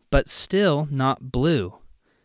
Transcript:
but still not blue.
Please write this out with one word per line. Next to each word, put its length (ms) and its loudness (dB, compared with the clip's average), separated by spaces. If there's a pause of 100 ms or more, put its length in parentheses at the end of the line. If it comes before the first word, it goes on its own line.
but 180 2
still 640 0
not 400 -2
blue. 440 0 (500)